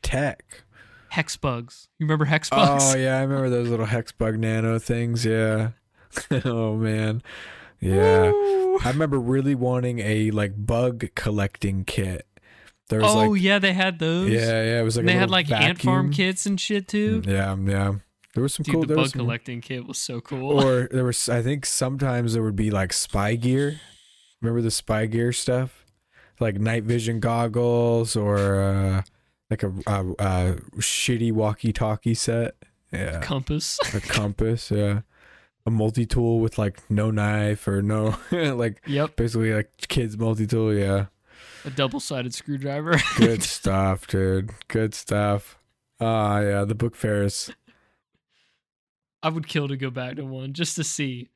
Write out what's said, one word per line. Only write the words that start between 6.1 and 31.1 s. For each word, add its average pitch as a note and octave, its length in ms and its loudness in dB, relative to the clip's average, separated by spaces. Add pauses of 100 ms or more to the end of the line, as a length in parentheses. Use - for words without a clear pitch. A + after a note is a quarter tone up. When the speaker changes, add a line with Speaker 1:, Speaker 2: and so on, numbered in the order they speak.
Speaker 1:
Oh, A2+ 300 0
man. A2 460 0 (580)
Yeah. G#4+ 520 6
Speaker 2:
Woo! G4 520 2
Speaker 1:
I A#2+ 80 0
remember C#3+ 280 0
really C3+ 360 0
wanting B2 440 -2
a, G#2+ 320 0
like, G#2 220 0 (120)
bug A#2 500 0
collecting G2 720 -2
kit. F#2+ 400 -4 (640)
There G#3+ 120 2
was, G#3+ 100 6
Speaker 2:
Oh, A3 180 6
Speaker 1:
like, G3 120 2
Speaker 2:
yeah, G3 180 4
they F#3+ 140 2
had F#3 260 0
those. E3+ 300 0
Speaker 1:
Yeah, A2+ 340 2
yeah, A#2 180 2
it - 20 2
was, A2+ 140 0
like, A#2+ 60 0
Speaker 2:
And F3 60 4
Speaker 1:
a F3+ 40 6
Speaker 2:
they F3+ 60 4
had, F#3 100 2
Speaker 1:
little - 20 0
Speaker 2:
like, F3 200 2
ant D3+ 300 2
farm - 280 2
Speaker 1:
vacuum. D3 180 2
Speaker 2:
kits F#3+ 180 -2
and G3 140 -2
shit, G3+ 280 -2
too. G#3+ 340 0
Speaker 1:
Mm, F2+ 60 -4
yeah, G2 280 0 (160)
yeah. G2 220 0 (420)
There A#2+ 80 0
was C#3 100 -2
some D#3 100 -6
Speaker 2:
Dude, D3 100 -2
Speaker 1:
cool, E3 80 2
Speaker 2:
the D3+ 60 0
Speaker 1:
there D3+ 100 0
Speaker 2:
bug C3+ 60 4
Speaker 1:
was C3+ 80 -2
some C3+ 100 -6
Speaker 2:
collecting A#2 400 -4
kit B2 260 -10
was C3+ 100 -10
so A#2+ 240 -8
cool. C#3 420 0
Speaker 1:
Or B2+ 280 4
there B2+ 140 0
was, A#2+ 240 -2
I A#2+ 120 0
think C3+ 240 -2
sometimes C3 680 -2
there A2+ 100 0
would G#2+ 120 0
be, G#2+ 140 0
like, F#2+ 240 0
spy G#2 420 -2
gear. C3+ 440 0 (640)
Remember A#2 200 0
the A2+ 100 0
spy A2 360 -2
gear A#2 260 0
stuff? B2+ 520 -2 (540)
Like A2 200 0
night A2 260 0
vision A#2 340 0
goggles A#2 960 2
or, G2+ 460 2
uh, G2 400 2 (500)
like, A2 120 -2
a, F#2+ 100 -2 (140)
a, G2 180 0 (140)
a F#2 340 2 (240)
shitty A#2 540 0